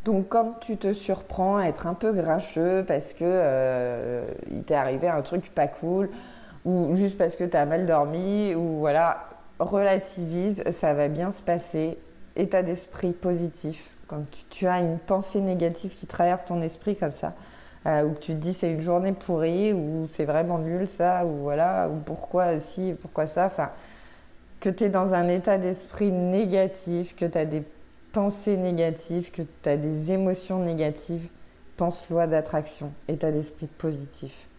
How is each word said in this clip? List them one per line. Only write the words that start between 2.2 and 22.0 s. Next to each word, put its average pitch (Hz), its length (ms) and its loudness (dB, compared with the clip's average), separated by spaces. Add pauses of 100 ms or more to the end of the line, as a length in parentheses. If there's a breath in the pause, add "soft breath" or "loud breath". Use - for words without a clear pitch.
parce - 260 0
que, - 120 -6
euh, 127 1000 2 (280)
il 117 100 -6
t'est 151 140 2
arrivé 135 320 2
un 156 120 2
truc 175 320 -4
pas 147 140 2
cool, 185 440 -2 (540 loud breath)
ou 175 300 2
juste 196 240 2
parce 165 160 2
que - 80 -4
t'as 175 220 2
mal 165 220 2
dormi, 175 680 2
ou 165 240 0
voilà, 156 500 2 (300)
relativise, 190 1120 0
ça 160 240 2
va 143 140 2
bien 170 240 -2
se - 100 -10
passer, 165 560 -2 (380)
état 185 260 2
d'esprit 180 480 -4
positif. 175 800 -4 (160)
Quand 151 240 -8
tu, - 180 -16
tu - 200 -2
as 180 100 4
une 165 220 2
pensée 196 400 0
négative 180 560 0
qui - 100 -14
traverse 180 380 2
ton 175 180 -2
esprit 165 320 -4
comme 170 160 -2
ça, 160 220 -6 (540 loud breath)
euh, 151 180 4
ou 156 80 2
que 151 80 -8
tu - 140 -6
te 156 40 -4
dis, « 170 160 -2
C'est 175 160 0
une 160 120 -2
journée 175 280 2
pourrie », 185 640 2
ou, « 160 340 -2
C'est 156 160 -2
vraiment 165 340 2
nul 170 280 0
ça », 180 400 2
ou 147 160 -2
voilà, 165 460 2
ou, « 156 80 -2 (100)